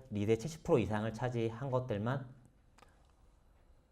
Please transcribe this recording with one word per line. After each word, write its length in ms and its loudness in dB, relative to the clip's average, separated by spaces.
리드의 300 2
칠십 240 -8
프로 160 6
이상을 340 0
차지한 560 -2
것들만 560 0